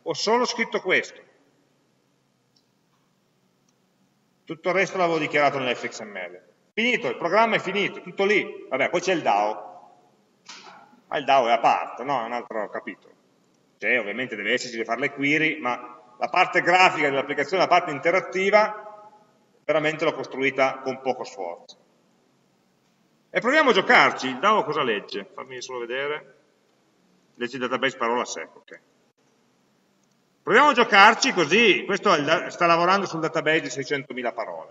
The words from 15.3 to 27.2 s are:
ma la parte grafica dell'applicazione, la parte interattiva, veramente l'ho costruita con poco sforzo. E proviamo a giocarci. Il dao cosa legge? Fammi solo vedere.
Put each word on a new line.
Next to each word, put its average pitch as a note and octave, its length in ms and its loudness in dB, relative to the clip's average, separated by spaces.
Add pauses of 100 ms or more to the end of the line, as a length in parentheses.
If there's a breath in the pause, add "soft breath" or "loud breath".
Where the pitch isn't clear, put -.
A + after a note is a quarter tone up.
ma - 400 -6 (180)
la A#2 100 -4
parte F3 340 2
grafica D#3+ 480 4
dell'applicazione, C#3 520 0
la D3 60 2
parte F3 220 4
interattiva, F#3+ 1200 0 (540)
veramente D#3 400 0
l'ho C#3 80 0
costruita C3+ 640 -2
con C3 240 -8
poco A2+ 220 -4
sforzo. - 520 -12 (1500)
E F3+ 120 -4
proviamo C#4 280 2
a A3 60 6
giocarci. F3+ 540 2
Il B2+ 100 -6
dao G3 260 2
cosa D3+ 180 -2
legge? G#2 520 -4
Fammi B2 260 -14
solo B2 200 -10
vedere. C#3 560 -8 (960)